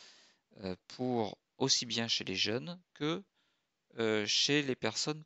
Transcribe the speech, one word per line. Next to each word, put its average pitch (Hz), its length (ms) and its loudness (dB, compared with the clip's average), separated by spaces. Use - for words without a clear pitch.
euh, 92 180 -6
pour 123 500 -2
aussi 131 300 2
bien 117 220 -2
chez - 160 0
les 101 120 -4
jeunes 135 420 -2
que, 165 320 -2
euh, 107 280 2
chez 143 360 4
les 131 140 0
personnes 151 500 -2